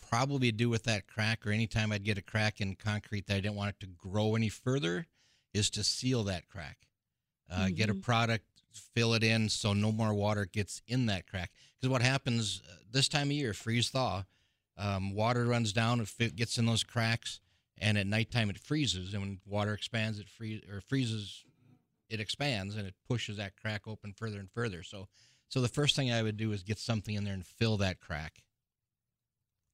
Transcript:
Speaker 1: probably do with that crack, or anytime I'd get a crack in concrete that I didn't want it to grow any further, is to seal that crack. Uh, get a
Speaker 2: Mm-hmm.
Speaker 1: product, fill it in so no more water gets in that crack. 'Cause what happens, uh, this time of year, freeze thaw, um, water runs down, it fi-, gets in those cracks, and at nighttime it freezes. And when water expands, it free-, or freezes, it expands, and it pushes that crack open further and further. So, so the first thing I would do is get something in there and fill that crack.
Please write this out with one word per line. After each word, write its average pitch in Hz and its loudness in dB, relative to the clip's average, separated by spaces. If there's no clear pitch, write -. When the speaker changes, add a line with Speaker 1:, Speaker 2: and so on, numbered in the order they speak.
Speaker 1:
probably 127 4
do 117 0
with 113 0
that 107 -2
crack, 110 -2
or 107 0
anytime 110 0
I'd 101 -2
get 104 0
a 98 -6
crack 107 0
in 98 -2
concrete 104 -4
that 101 0
I 98 0
didn't 104 -2
want 101 -2
it - -8
to 95 -10
grow 104 0
any 113 2
further, 165 -2
is 101 2
to 104 -4
seal 127 0
that 92 -4
crack. 71 -14
Uh, 95 0
get 107 2
a 104 0
Speaker 2:
Mm-hmm. 95 -4
Speaker 1:
product, 113 2
fill 117 4
it 110 4
in 110 4
so 104 0
no 104 4
more 110 2
water 104 0
gets - -4
in 123 2
that 95 -2
crack. 90 -8
'Cause 127 0
what 131 2
happens, 117 0
uh, 92 -20
this 135 4
time 143 0
of 143 0
year, 139 -2
freeze 113 0
thaw, 98 0
um, 98 -2
water 117 2
runs 117 2
down, 117 4
it 110 -2
fi-, 117 0
gets 110 -2
in 117 4
those 113 4
cracks, - -2
and 107 2
at 98 0
nighttime 110 2
it 92 -6
freezes. 104 -2
And 101 -4
when 98 -8
water 104 0
expands, 110 -4
it 107 -16
free-, 110 -10
or 101 -8
freezes, 113 -2
it 110 -4
expands, 107 -2
and 101 -6
it 92 -14
pushes 113 -2
that 98 -8
crack 107 -6
open 104 -12
further 107 -8
and 95 -14
further. 104 -6
So, 98 -14
so 131 0
the 123 4
first 147 2
thing 131 2
I 117 2
would 107 0
do 110 0
is 95 -4
get 104 -4
something 107 -2
in 101 -2
there 101 -4
and 92 -8
fill 110 2
that 95 0
crack. 78 -8